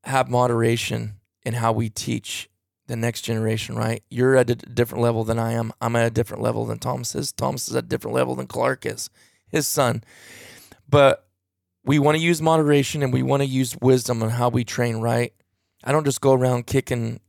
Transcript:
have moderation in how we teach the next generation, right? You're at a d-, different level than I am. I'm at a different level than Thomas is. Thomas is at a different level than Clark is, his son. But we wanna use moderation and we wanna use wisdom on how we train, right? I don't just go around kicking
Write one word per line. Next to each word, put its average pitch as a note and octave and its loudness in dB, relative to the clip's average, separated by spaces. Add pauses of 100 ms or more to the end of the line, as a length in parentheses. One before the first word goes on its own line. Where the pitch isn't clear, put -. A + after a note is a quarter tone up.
have C3 0
moderation A#2 0 (280)
in A2+ -4
how A#2 0
we A2 -2
teach - -8 (380)
the B2 -8
next A#2 -4
generation, A2+ -4
right? A2+ -2
You're B2+ 4
at B2+ 6
a B2 2
d-, - -18
different A#2 0
level A2+ 0
than A2+ -2
I A#2 -2
am. A2+ -2
I'm A#2 -2
at A#2 4
a - 2
different A2+ -2
level A#2 -2
than A2+ -6
Thomas B2+ -6
is. C#3 -6
Thomas C3 -6
is B2 -6
at B2 0
a A#2 -14
different A#2 -6
level B2+ 0
than B2+ -8
Clark B2+ -2
is, A2 -8 (380)
his D3+ -2
son. A#2+ 0 (840)
But C#3 6 (580)
we D3 2
wanna D3+ 4
use E3 2
moderation D3+ 2
and C3 -2
we C3 0
wanna C#3 0
use C3 -2
wisdom B2 2
on A2 0
how B2 2
we B2 0
train, A#2 -2
right? A#2 -2 (500)
I B2+ -4
don't D3+ 2
just C#3+ -2
go C3+ 6
around B2+ 2
kicking A#2 -2